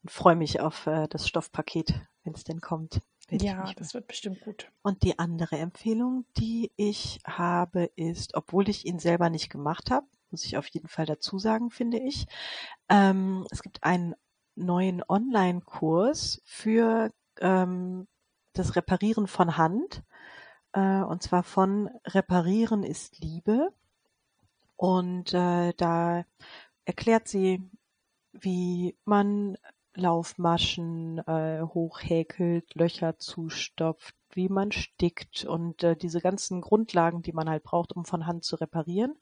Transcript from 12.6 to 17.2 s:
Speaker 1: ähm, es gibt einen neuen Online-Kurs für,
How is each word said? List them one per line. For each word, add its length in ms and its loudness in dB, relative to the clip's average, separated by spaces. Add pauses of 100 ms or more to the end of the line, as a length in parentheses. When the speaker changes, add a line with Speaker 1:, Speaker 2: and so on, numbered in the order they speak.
Speaker 1:
ähm, 600 6
es 120 -10
gibt 200 -14
einen 320 0 (400)
neuen 520 0
Online-Kurs 1400 0
für, 680 2 (280)